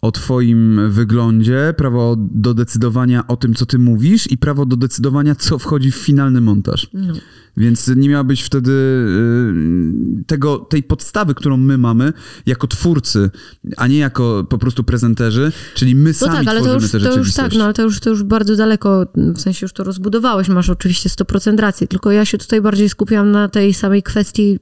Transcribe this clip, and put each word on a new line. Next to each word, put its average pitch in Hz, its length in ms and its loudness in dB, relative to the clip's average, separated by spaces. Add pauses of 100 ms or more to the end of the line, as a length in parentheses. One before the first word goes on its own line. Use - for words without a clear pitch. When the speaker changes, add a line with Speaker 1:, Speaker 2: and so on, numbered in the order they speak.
Speaker 1:
o 113 120 -2
twoim 113 760 2
wyglądzie, 117 840 2
prawo 120 420 0
do 107 360 0
decydowania 120 720 0
o 120 100 -2
tym, 117 180 0
co 120 120 -2
ty 127 120 0
mówisz 123 540 2
i 131 60 -2
prawo 143 280 0
do 127 100 0
decydowania, 135 580 0
co - 240 -4
wchodzi 135 320 0
w 123 60 -4
finalny 139 440 2
montaż. 101 520 0
Speaker 2:
No. 190 220 -6 (420)
Speaker 1:
Więc 117 400 0
nie 139 120 4
miałabyś 139 340 0
wtedy, 131 300 -2
y, 110 1500 0
tego, 143 320 -2
tej - 240 -2
podstawy, 170 520 -2
którą 139 220 0
my 131 220 2
mamy 120 340 2 (340)
jako 127 200 -2
twórcy, 123 640 0 (460)
a 120 100 -2
nie 139 120 2
jako 120 500 -2
po 120 100 -2
prostu 120 260 -2
prezenterzy, 117 680 0 (220)
czyli 127 200 2
my 147 160 4
Speaker 2:
No 156 40 0
Speaker 1:
sami 262 220 0
Speaker 2:
tak, 254 120 0
ale 220 120 0
to 233 40 0
Speaker 1:
tworzymy 254 180 2
Speaker 2:
już, 208 100 -2
Speaker 1:
tę 220 60 0
Speaker 2:
to 202 60 0
już 254 100 0
Speaker 1:
rzeczywistość. 262 360 0
Speaker 2:
tak, 214 80 0
no 214 60 2
ale 208 100 0
to 226 80 -2
już, 214 180 -2
to 226 100 -2
już 208 120 0
bardzo 208 340 0
daleko, 202 500 2 (100)
w 165 240 0
sensie 190 240 -4
już 185 80 -10
to 196 120 -8
rozbudowałeś, 196 640 -2
masz 180 220 2
oczywiście 180 380 -2
sto - 160 -4
procent 214 360 0
racji, 202 280 -2
tylko 190 220 -2
ja 208 140 4
się 208 140 -4
tutaj 220 220 -2
bardziej 202 280 2
skupiam 208 420 0
na 208 180 2
tej 202 260 2
samej 196 280 0
kwestii 202 600 0